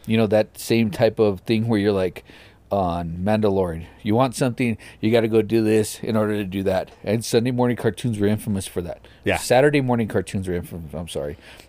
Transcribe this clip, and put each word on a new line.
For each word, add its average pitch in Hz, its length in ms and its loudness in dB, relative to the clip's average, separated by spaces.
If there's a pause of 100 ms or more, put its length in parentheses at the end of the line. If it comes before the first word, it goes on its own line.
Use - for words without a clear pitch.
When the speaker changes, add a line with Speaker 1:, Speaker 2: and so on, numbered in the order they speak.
Speaker 1:
you 110 100 0
know, 110 120 4
that 107 300 2
same 117 320 2
type 113 280 0
of 104 220 2
thing 113 280 0
where 110 100 2
you're 101 140 2
like, 92 320 -2 (480)
on 87 520 -2
Mandalorian, 95 600 0 (200)
you 104 100 0
want 123 220 2
something, 120 420 -2 (220)
you 110 100 0
gotta 113 160 4
go 110 160 4
do 110 220 0
this 107 400 0
in 110 120 -2
order 107 200 0
to 104 80 -4
do 98 180 -4
that. 92 260 -2 (140)
And 110 220 -2
Sunday 120 260 0
morning 123 260 0
cartoons 113 440 -2
were 101 80 4
infamous 104 400 -2
for - 140 -8
that. - 260 -12 (160)
Speaker 2:
Yeah. 90 140 2
Speaker 1:
Saturday 143 420 4
morning 120 260 0
cartoons 98 400 -4
were 90 80 -4
infamous, 85 400 -8
I'm 82 140 -10
sorry. 73 280 -8 (320)